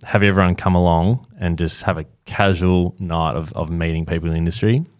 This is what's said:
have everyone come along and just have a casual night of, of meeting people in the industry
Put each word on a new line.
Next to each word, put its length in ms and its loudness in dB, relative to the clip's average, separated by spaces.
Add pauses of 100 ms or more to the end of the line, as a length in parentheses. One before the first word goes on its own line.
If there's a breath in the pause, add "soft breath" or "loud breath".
have 200 0
everyone 340 4
come 180 0
along 520 2 (140)
and 160 -2
just 280 -4
have 120 0
a 80 -8 (220)
casual 720 2
night 360 -2
of, 200 -6
of 160 -4
meeting 340 -2
people 220 -4
in 80 0
the 40 -2
industry 460 0 (160)